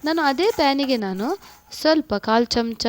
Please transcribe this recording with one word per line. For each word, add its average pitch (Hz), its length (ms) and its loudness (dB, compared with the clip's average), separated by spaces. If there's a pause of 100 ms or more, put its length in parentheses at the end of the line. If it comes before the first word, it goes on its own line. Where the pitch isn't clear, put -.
ನಾನು 320 180 0
ಅದೇ 294 340 2
ಪ್ಯಾನಿಗೆ 277 400 2
ನಾನು 208 420 -4 (340)
ಸ್ವಲ್ಪ 311 420 0
ಕಾಲ್ 226 320 0
ಚಮಚ 233 420 -4